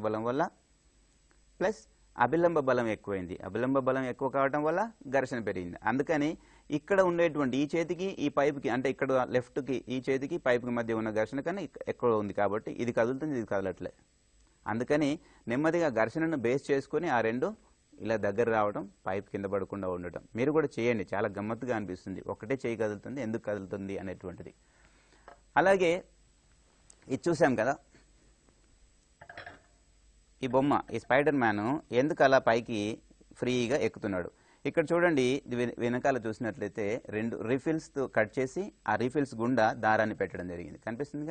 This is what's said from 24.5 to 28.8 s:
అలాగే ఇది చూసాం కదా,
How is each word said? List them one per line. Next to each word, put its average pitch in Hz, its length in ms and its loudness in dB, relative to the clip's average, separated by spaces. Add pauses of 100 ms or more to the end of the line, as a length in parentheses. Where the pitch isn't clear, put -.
అలాగే 180 300 4 (1200)
ఇది - 120 -6
చూసాం 160 340 4
కదా, 127 140 0 (2750)